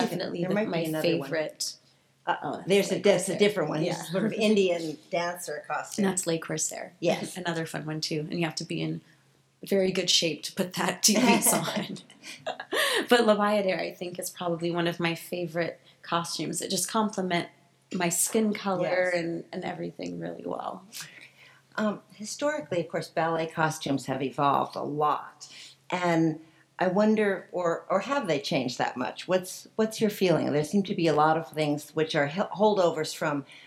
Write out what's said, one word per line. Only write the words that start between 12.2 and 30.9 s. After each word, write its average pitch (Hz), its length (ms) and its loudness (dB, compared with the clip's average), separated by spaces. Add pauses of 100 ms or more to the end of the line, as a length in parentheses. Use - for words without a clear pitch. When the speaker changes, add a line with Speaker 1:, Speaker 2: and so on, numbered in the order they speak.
Speaker 1:
But 240 180 6
La 214 80 6
Bayadere, 202 440 2
I 170 120 -4
think, 180 260 -10
is 185 120 -8
probably 170 420 -4
one 170 160 0
of 175 120 -2
my 170 160 0
favorite 170 640 -4 (220)
costumes. 170 600 -2
It - 100 -6
just 185 180 -2
complement 185 580 0 (460)
my 175 160 0
skin 214 440 0
color 180 600 0
Speaker 2:
Yes. - 0 -
Speaker 1:
and, 170 380 -2
and 185 120 -8
everything 165 560 -8
really - 260 -10
well. - 380 -8 (920)
Speaker 2:
Um, 214 260 -2 (140)
historically, 285 640 -4
of 165 80 -2
course, 165 200 -6
ballet 165 400 0
costumes 151 580 0
have 131 160 -2
evolved 135 540 2
a - 80 -6
lot. 147 640 -2 (420)
And 165 500 4 (400)
I 180 80 4
wonder, 208 640 4
or, 170 380 -2
or 190 120 4
have 262 260 -2
they 147 120 2
changed 131 380 -2
that - 200 -2
much? - 300 -6
What's, 180 480 -2
what's 220 260 0
your 214 80 4
feeling? 156 420 2
There 147 120 2
seem 147 200 2
to 202 120 -4